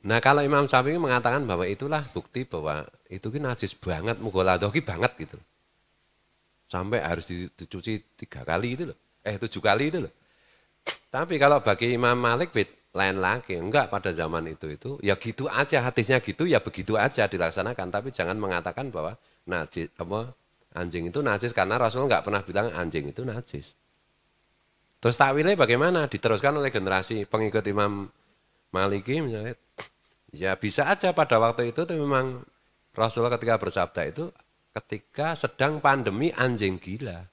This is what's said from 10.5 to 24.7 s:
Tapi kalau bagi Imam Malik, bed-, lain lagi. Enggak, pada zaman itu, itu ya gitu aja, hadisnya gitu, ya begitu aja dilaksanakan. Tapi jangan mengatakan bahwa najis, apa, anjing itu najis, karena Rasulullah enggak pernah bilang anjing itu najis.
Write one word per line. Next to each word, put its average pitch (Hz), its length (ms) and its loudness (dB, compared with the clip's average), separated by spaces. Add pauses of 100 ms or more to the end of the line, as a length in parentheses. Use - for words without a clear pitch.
Tapi 160 240 -2
kalau 139 240 8
bagi 117 320 2
Imam 123 240 4
Malik, 120 320 2
bed-, - 480 -2
lain 95 240 2
lagi. 107 400 -2
Enggak, 110 320 0
pada 98 160 -2
zaman 82 400 -4
itu, 78 240 -10
itu 131 320 -10
ya 98 160 4
gitu 117 240 -6
aja, 131 400 2
hadisnya 127 320 2
gitu, 156 320 -2
ya 131 80 4
begitu - 400 -2
aja 107 320 2
dilaksanakan. 92 640 -2
Tapi 113 160 -4
jangan 95 320 -2
mengatakan 90 480 -4
bahwa 87 240 -6 (320)
najis, 82 560 -6
apa, 110 320 -6 (400)
anjing 87 400 -6
itu 147 80 -2
najis, 117 320 0
karena 98 240 2
Rasulullah 120 400 2
enggak - 80 -2
pernah 104 160 0
bilang 101 320 -2
anjing 80 320 -4
itu 73 160 -10
najis. 113 560 -10 (1200)